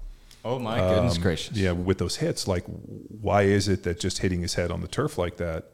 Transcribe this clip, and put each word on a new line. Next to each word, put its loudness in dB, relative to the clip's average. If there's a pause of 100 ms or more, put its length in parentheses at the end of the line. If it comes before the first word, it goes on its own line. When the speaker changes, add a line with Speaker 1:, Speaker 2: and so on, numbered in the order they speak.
(440)
Speaker 1:
Oh, -4
my -2
goodness 4
Speaker 2:
Um, -2
Speaker 1:
gracious. 0
Speaker 2:
yeah, 4
with 0
those -2
hits, -2
like, 0
why -2
is 4
it 2
that -2
just -2
hitting 0
his -2
head 0
on -4
the -6
turf -2
like -2
that, -4